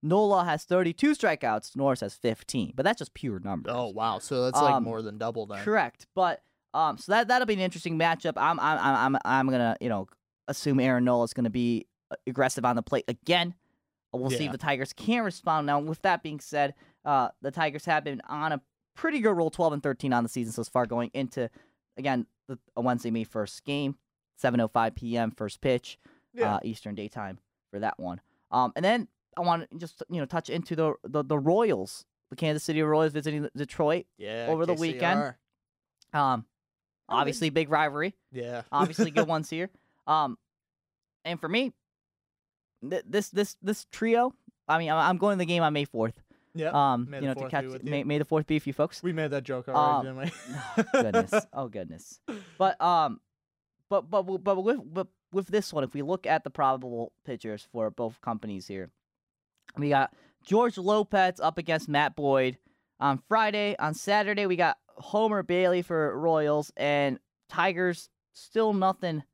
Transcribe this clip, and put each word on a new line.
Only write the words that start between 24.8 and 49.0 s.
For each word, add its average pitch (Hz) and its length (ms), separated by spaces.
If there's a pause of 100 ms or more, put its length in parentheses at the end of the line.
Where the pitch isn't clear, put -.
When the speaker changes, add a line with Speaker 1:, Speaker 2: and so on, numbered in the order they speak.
Speaker 1:
P 117 200
M, 113 140
first - 320
pitch, 127 360 (360)
Speaker 2:
Yeah. 226 220
Speaker 1:
uh, - 60
Eastern 104 320
Daytime 98 440 (340)
for 101 80
that 107 180
one. 90 220 (300)
Um, 123 260
and 160 80
then 220 240 (280)
I - 40
wanna 170 260 (120)
just, 165 300
you 175 120
know, 139 60
touch 165 220
into 165 280
the, 156 260
the, 147 220
the 147 140
Royals, 156 640 (260)
the 135 60
Kansas 151 260
City 156 200
Royals 156 300
visiting 147 440
Detroit 151 500 (100)
Speaker 2:
Yeah, 110 320
Speaker 1:
over 160 160
the 170 100
weekend. 165 480
Speaker 2:
K 139 80 (840)
C 156 60
R. 139 160
Speaker 1:
Um, 113 100 (640)
Speaker 2:
Oh, - 80
they 127 40
Speaker 1:
obviously, 156 300
big 151 180
rivalry. 151 460 (180)
Speaker 2:
Yeah. 120 340
<laughs> - 60
Speaker 1:
Obviously, 160 380
good 151 180
ones 160 220
here. 170 180 (380)
Um, 147 320 (880)
and 170 120
for 160 100
me, 233 240 (1160)
th-, 175 180
this, 202 240
this, 202 320
this 202 280
trio, 226 420 (360)
I 156 100
mean, 165 120
I'm, 156 80
I'm 175 200
going 202 160
to 190 40
the 180 80
game 170 160
on 151 100
May 147 120
fourth. 113 380 (320)
Speaker 2:
Yep. 156 180
Speaker 1:
Um, 135 380
Speaker 2:
May 143 80
Speaker 1:
you - 40
Speaker 2:
the 139 60
Speaker 1:
know, 131 60
to 135 60
Speaker 2:
fourth 131 100
Speaker 1:
catch, 139 140
Speaker 2:
be 131 40
with 131 160
you. 147 60
Speaker 1:
may, 143 140
may 147 140
the 147 60
fourth 156 220
be 156 80
with 151 120
you 143 60
folks. - 300